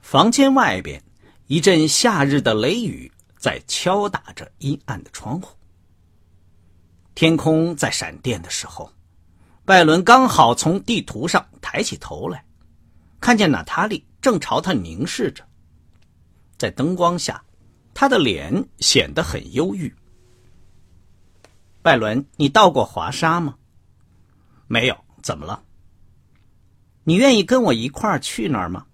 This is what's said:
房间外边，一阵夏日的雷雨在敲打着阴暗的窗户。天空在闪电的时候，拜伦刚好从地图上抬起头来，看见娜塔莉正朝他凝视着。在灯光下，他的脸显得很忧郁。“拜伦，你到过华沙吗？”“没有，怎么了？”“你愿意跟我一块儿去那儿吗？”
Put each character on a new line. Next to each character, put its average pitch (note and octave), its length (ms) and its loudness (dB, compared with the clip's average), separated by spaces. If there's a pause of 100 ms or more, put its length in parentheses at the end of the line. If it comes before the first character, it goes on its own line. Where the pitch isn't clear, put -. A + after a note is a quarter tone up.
房 E3+ 300 2
间 C4+ 240 4
外 D3 260 2
边， C#2+ 220 -14 (460)
一 D#3 120 0
阵 D#3+ 280 4
夏 F3 360 0
日 C#3 160 0
的 A2+ 140 0
雷 D3 280 -2
雨 E2+ 280 -10 (260)
在 - 300 -6
敲 G3+ 420 -2
打 - 260 -10
着 - 240 -18
阴 C#3 260 -6
暗 G2+ 180 -10
的 - 80 -20
窗 C#3 300 -10
户。 - 160 -20 (1600)
天 D#3+ 200 2
空 D#3+ 380 0
在 C3+ 160 -4
闪 D#2+ 280 -8
电 A2+ 240 -6
的 E2 60 -18
时 - 160 -8
候， - 280 -16 (720)
拜 F#3 180 6
伦 E3 220 4
刚 B3 240 8
好 A#2+ 260 4
从 E3 300 -2
地 A3+ 180 -2
图 A#2 240 -10
上 F3 180 -2 (160)
抬 - 220 -8
起 - 140 -8
头 - 320 -12
来， - 180 -12 (760)
看 A#3+ 160 4
见 G3+ 140 2
娜 G#2+ 140 -2
塔 F#3+ 240 -4
莉 G3+ 180 -10 (140)
正 A3+ 180 2
朝 C3 220 -4
他 F3+ 120 -4
凝 F2+ 320 -6
视 F3 280 -6
着。 - 120 -20 (1120)
在 G#2 140 -4
灯 D3+ 240 -4
光 F3 240 0
下， - 240 -8 (500)
他 C#4 160 0
的 A#3+ 120 4
脸 G#2 480 -2 (100)
显 D#2+ 340 2
得 - 80 -2
很 - 320 -8
忧 F3+ 220 -2
郁。 E3+ 180 -8 (1900)
“拜 D3+ 140 4
伦， A2+ 280 -2 (120)
你 C#3+ 120 0
到 G3+ 220 6
过 B2+ 140 0
华 F2 260 -6
沙 E3 300 -2
吗 C#3 160 -8 (1120)
？”“没 A#2 200 2
有， - 160 -4 (180)
怎 D#2+ 160 -6
么 D2+ 80 -14
了 G2 160 -12 (1400)
？”“你 D#3+ 100 2
愿 A#3+ 240 6
意 F#3+ 60 2
跟 B3+ 180 2
我 F3+ 100 2
一 A#2 160 -2
块 G#3+ 220 -4
儿 D#3 80 -2
去 G#3 300 -6
那 C3 100 -2
儿 F2 100 -4
吗？” F2+ 260 -10